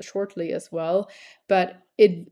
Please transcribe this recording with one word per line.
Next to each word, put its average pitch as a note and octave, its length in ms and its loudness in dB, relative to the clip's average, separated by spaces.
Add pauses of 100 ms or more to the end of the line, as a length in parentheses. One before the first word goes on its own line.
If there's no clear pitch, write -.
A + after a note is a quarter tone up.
shortly G3 520 -8
as E3+ 200 -8
well, E3+ 360 -2 (400)
but F#3 340 0 (160)
it, F3+ 340 4